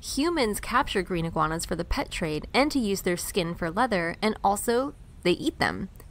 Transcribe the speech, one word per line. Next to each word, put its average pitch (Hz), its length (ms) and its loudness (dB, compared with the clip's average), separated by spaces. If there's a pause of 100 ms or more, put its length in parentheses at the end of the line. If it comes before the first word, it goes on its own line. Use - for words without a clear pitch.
Humans 277 600 2
capture 233 420 0
green 175 240 -2
iguanas 165 380 0
for - 100 -4
the 165 100 -2
pet - 260 -2
trade 151 440 -4
and 277 160 4
to 285 80 0
use 196 240 0
their 180 140 2
skin 175 400 -2
for 170 120 -2
leather, 180 540 2
and 220 220 2
also, 233 500 2 (300)
they 180 80 6
eat - 260 0
them. 95 300 0 (220)